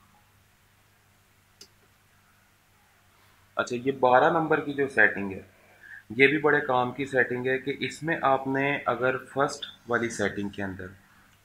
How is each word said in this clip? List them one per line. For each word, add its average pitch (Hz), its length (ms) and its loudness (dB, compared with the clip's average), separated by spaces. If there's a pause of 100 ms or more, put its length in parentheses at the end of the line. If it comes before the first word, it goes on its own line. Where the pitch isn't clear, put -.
(3500)
अच्छा, - 180 -2
ये 127 160 -2
बारह 127 380 6
number 156 300 2
की 139 120 -6
जो 139 160 -2
setting 98 440 2
है 95 140 -14 (680)
ये 131 140 6
भी 143 120 4
बड़े 147 220 2
काम 127 320 0
की 135 140 -6
setting 123 400 -2
है 131 120 0
कि 135 120 -8
इसमें 147 540 -6
आपने 135 640 0
अगर 123 280 0
first - 760 -6
वाली 117 180 0
setting 101 420 -4
के 101 120 -10
अंदर 95 280 -10 (540)